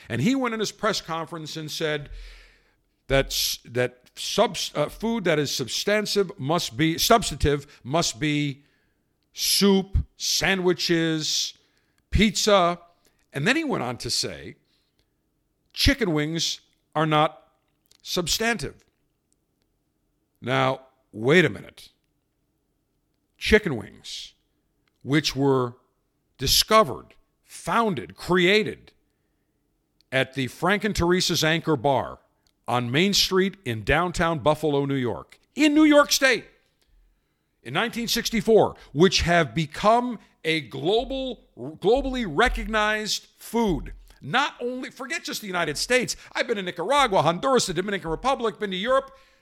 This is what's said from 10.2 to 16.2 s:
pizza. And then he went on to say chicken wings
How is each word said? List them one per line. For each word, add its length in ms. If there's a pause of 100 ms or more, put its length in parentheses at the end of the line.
pizza. 720 (540)
And 120
then 100
he 80
went 180
on 160
to 120
say 460 (1200)
chicken 340
wings 480 (320)